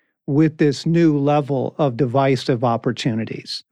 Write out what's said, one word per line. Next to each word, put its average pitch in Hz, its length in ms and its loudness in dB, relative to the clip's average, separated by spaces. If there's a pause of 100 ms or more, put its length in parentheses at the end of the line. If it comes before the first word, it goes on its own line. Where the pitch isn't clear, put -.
(280)
with 156 300 2
this 147 280 0
new 165 320 4
level 139 600 -2
of 131 200 0
divisive 131 640 0
opportunities." 113 1080 -4